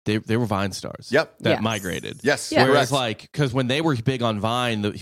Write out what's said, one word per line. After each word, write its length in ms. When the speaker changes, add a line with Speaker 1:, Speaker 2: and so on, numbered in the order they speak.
Speaker 1:
they, 120
they 200
were 80
Vine 260
stars 400
Speaker 2:
Yep. 280
Speaker 1:
that 120
Speaker 3:
Yes. 100
Speaker 1:
migrated. 640
Speaker 2:
Yes, 280
Speaker 3:
Yeah. 140
Speaker 1:
Whereas, 240
Speaker 2:
correct. 20
Speaker 1:
like, 400
'cause 220
when 140
they 140
were 140
big 260
on 180
Vine, 420
the 200